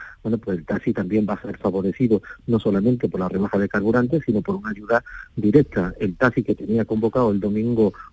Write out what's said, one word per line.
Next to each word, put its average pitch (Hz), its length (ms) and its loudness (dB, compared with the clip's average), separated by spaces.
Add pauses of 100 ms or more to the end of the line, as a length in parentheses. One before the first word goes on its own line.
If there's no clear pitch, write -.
(240)
bueno, 113 120 0
pues 98 220 -4
el 78 60 -12
taxi 107 280 -2
también 104 380 0
va 104 40 -2
a 98 60 -6
ser - 180 -10
favorecido, 98 640 2 (280)
no 113 100 2
solamente 107 500 2
por 87 120 -4
la 92 80 -2
rebaja 101 280 -2
de 98 120 2
carburante, 123 580 0
sino 104 160 0
por 202 140 -2
una 147 140 -8
ayuda 110 340 -2 (320)
directa. 104 640 2
El 95 160 -2
taxi 127 260 2
que 104 140 -2
tenía 110 280 -2
convocado 113 460 0
el 101 80 0
domingo 107 560 0 (180)